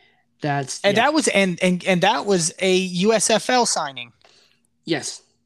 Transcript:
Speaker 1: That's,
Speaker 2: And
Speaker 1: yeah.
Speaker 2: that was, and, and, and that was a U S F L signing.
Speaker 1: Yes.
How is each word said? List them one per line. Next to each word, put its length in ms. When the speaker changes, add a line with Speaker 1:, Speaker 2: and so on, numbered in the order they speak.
Speaker 1:
That's, 420
Speaker 2:
And 140
Speaker 1:
yeah. 80
Speaker 2:
that 100
was, 140
and, 340
and, 220
and 160
that 260
was 320
a 160
U 380
S 180
F 180
L 180
signing. 460
Speaker 1:
Yes. 380